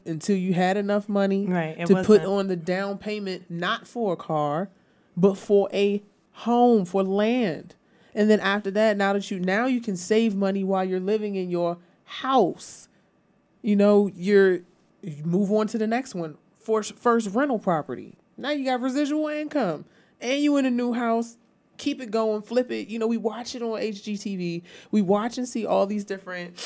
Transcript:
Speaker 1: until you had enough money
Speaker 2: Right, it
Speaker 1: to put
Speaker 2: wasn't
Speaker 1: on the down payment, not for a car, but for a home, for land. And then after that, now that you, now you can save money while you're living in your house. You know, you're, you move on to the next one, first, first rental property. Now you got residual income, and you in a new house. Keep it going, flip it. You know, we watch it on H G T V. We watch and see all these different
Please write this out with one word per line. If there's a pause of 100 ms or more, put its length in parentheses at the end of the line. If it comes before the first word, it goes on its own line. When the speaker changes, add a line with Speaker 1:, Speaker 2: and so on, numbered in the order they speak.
Speaker 1:
until
you
had
enough
money
Speaker 2:
Right,
it
Speaker 1:
to
put
Speaker 2:
wasn't
Speaker 1:
on
the
down
payment,
not
for
a
car, (480)
but
for
a (300)
home,
for
land. (400)
And
then
after
that,
now
that
you,
now
you
can
save
money
while
you're
living
in
your (260)
house. (760)
You
know,
you're, (420)
you
move
on
to
the
next
one, (220)
first,
first
rental
property. (200)
Now
you
got
residual
income, (360)
and
you
in
a
new
house. (400)
Keep
it
going,
flip
it.
You
know,
we
watch
it
on
H
G
T
V. (300)
We
watch
and
see
all
these
different (120)